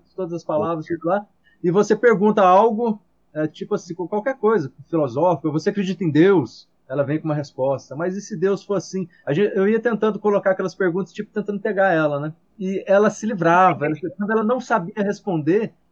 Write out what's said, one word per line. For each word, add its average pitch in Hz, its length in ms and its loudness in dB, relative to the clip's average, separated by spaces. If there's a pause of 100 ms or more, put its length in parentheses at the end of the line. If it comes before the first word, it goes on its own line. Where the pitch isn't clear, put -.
(140)
todas 180 180 -8
as 165 120 -8
palavras, 156 420 -4
tudo 165 220 -6
lá, 202 180 -2 (360)
e 175 80 0
você 202 240 2
pergunta 214 480 4
algo, 208 580 4 (320)
é, 156 140 -4
tipo - 280 -8
assim, 175 200 -6
com 170 140 -8
qualquer 214 280 -4
coisa, 208 360 0 (180)
filosófico, 151 640 0
você 156 180 -2
acredita 190 320 -4
em 165 80 0
Deus? 156 580 2 (200)
Ela 139 160 -2
vem 147 160 -4
com 160 60 -8
uma 151 80 -2
resposta. 135 600 -6
Mas 180 220 -6
e 202 40 -10
se 202 160 -12
Deus 190 280 -2
for 196 100 -4
assim? 185 340 -6 (160)
A 143 80 -2
gente, 202 240 0
eu 196 120 2
ia 226 120 2
tentando 220 380 -2
colocar 196 320 0
aquelas 190 240 -2
perguntas, 185 380 -2
tipo, - 200 -12
tentando 202 280 -6
pegar 190 320 0
ela, 151 260 0
né? 151 160 -8 (240)
E 190 280 -6
ela 202 220 4
se 214 160 -8
livrava. 170 600 4
Ela, 156 80 -2 (220)
quando 202 140 -4
ela 214 120 0
não 247 180 0
sabia 208 420 -4
responder, 190 680 -2 (200)